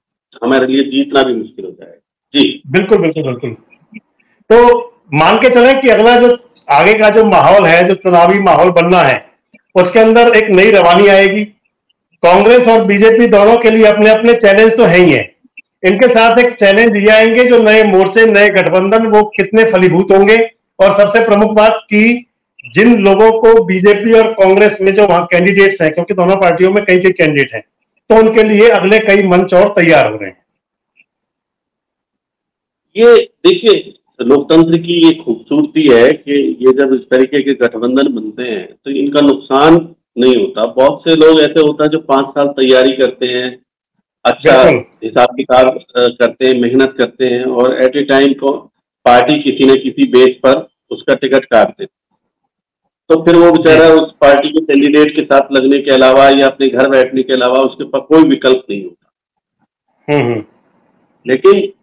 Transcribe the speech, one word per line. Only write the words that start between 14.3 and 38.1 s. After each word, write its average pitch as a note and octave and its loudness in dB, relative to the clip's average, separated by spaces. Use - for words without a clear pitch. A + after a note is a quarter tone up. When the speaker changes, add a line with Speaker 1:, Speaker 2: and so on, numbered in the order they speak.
Speaker 2:
चैलेंज A3 2
तो A#3+ 2
है F3 2
ही F3 4
है। A#2 -6
इनके G#3 2
साथ A3+ 2
एक A#3+ 0
चैलेंज G#3 0
ये G#3 2
आएंगे, A3+ 2
जो B3 2
नए G#3+ 2
मोर्चे, F#3+ 0
नए G#3 2
गठबंधन, F#3+ -2
वो G#3+ 2
कितने G#3 -2
फलीभूत F#3 0
होंगे। G3+ 2
और G3+ 0
सबसे G#3 0
प्रमुख G#3+ 0
बात G#3+ 2
कि A#3 -2
जिन A3 2
लोगों A3 2
को A3+ 4
बीजेपी G3+ 0
और A3 2
कांग्रेस G3 0
में G3 0
जो G#3 2
वहाँ F3 -2
कैंडिडेट्स F#3+ 0
हैं, D#3 -2
क्योंकि F3 -8
दोनों F3+ -2
पार्टियों F#3 0
में G3+ -4
कई F3+ 0
कई F#3 0
कैंडिडेट D3+ -4
हैं, A2 -14
तो G#3+ 2
उनके A3 2
लिए G#3+ 2
अगले G3+ 0
कई G3 0
मंच F3+ -2
और G3+ 2
तैयार D#3 0
हो A2 -12
रहे G2 -14
हैं। - -20
Speaker 1:
ये A#3 4
देखिए, F#3+ -2
लोकतंत्र D#3+ 0
की E3+ 0
ये D#3+ 4
खूबसूरती D3 -6
है B2 4
कि C#3 -6
ये C3 2
जब C3+ -2
इस B2 -4
तरीके C3 -4
के C#3 -4
गठबंधन B2 -4